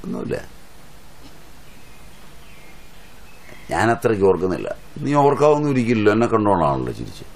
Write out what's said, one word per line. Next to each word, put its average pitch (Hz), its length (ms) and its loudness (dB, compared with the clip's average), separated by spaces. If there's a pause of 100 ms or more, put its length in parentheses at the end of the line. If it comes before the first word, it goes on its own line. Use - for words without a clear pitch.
"ഒന്നുമില്ല, - 400 -6 (3250)
ഞാൻ 98 200 2
അത്രയ്ക്ക് 107 340 2
ഓർക്കുന്നില്ല." 90 500 4 (240)
"നീ 143 160 0
ഓർക്കാവൊന്നും 147 560 6
ഇരിക്കില്ലല്ലോ, 113 420 4
എന്നെ 113 140 4
കണ്ടോളാണല്ലോ 80 680 2
ചിരിച്ച്. 55 320 -10 (120)